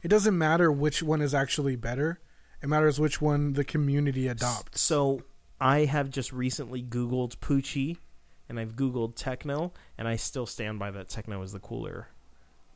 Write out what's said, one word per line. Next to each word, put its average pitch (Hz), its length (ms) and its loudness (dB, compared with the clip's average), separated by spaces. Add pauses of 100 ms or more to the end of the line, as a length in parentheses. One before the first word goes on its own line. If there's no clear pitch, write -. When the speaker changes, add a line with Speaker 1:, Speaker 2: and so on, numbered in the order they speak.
Speaker 1:
It 165 60 -4
doesn't 202 280 6
matter 165 340 6
which 143 320 2
one 156 200 2
is 143 120 0
actually 139 420 0
better. 135 440 -2 (420)
It 139 60 -6
matters 151 320 4
which 151 200 2
one 147 340 2
the 139 100 2
community 139 640 2
Speaker 2:
S-, 127 80 -2
Speaker 1:
adopts. 120 440 -2
Speaker 2:
so 139 420 2 (380)
I 143 260 4
have 139 240 0
just 131 220 -6
recently 127 500 -4
Googled 123 560 -2
Poochie, 139 580 -2 (520)
and 117 120 -6
I've 113 160 -8
Googled 123 400 -2
Techno, 147 560 -4 (240)
and 113 100 -4
I 113 100 0
still 120 300 -4
stand 107 320 -6
by 101 120 -6
that 98 180 -10
Techno 104 340 -6
is 95 100 -8
the 101 80 -10
cooler. 113 480 -8 (680)